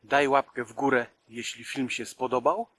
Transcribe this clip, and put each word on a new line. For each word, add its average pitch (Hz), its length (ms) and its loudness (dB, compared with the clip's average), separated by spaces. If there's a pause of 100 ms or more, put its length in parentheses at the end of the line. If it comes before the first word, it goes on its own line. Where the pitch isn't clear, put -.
Daj 139 260 2
łapkę 135 360 0
w - 80 -12
górę, 131 340 2 (220)
jeśli 117 360 -10
film 131 260 -4
się 113 160 -6
spodobał. 127 600 0 (120)